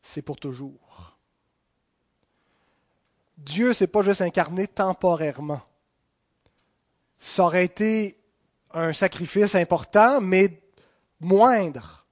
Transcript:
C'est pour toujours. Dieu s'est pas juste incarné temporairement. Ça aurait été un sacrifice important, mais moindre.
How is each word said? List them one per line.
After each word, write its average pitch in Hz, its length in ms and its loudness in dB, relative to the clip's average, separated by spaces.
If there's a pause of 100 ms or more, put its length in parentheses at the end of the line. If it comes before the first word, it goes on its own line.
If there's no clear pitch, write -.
C'est - 200 -14
pour 139 140 -12
toujours. 131 800 -16 (2250)
Dieu 165 340 -2
s'est 202 160 0
pas 208 140 0
juste 196 200 0
incarné 180 460 -2
temporairement. 156 960 -4 (1600)
Ça - 260 -2
aurait 180 200 2
été 214 540 -2 (560)
un 165 180 -4
sacrifice 190 640 -2
important, 202 640 2
mais 190 420 2 (600)
moindre. 190 920 2